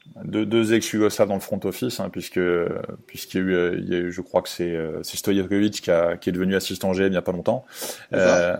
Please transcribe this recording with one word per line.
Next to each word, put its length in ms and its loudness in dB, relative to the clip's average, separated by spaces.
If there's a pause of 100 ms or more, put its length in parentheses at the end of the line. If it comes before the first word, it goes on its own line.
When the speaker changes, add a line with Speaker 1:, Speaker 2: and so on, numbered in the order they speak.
(260)
Speaker 1:
Deux, 200 0
deux 280 4
ex-Yougoslaves 560 2
dans 60 0
le 40 -2
front 240 -6
office, 380 -4
hein, 80 -6
puisque, 320 -4 (640)
puisqu'il 300 -8
y 20 2
a 40 2
eu, 100 2
euh, 260 2
il 80 -6
y 80 0
a 40 0
eu, 120 -2
je 80 -8
crois 220 0
que 80 -6
c'est, 260 -4
euh, 260 -6
c'est 140 -12
Stojakovic 640 2
qui 120 0
a, 260 4
qui 100 -14
est 60 2
devenu 240 0
assistant 340 -2
G 140 2
M 80 2
il 20 0
y 20 0
a 40 2
pas 100 -2
longtemps. 400 -2
Speaker 2:
C'est 460 -8
ça. 380 4
Speaker 1:
Euh, 40 -2